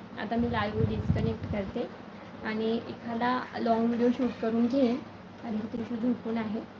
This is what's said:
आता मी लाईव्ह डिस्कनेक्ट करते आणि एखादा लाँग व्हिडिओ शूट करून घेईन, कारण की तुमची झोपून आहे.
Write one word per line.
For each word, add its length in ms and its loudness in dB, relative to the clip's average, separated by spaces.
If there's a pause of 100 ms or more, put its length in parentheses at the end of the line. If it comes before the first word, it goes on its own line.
(200)
आता 160 -2
मी 160 2
लाईव्ह 360 2
डिस्कनेक्ट 640 0
करते 360 -4 (560)
आणि 320 0
एखादा 640 -2 (180)
लाँग 280 4
व्हिडिओ 220 4
शूट 220 2 (120)
करून 240 4
घेईन, 300 6 (460)
कारण 140 -4
की 160 -2
तुमची 240 -4
झोपून 420 0
आहे. 220 -2 (200)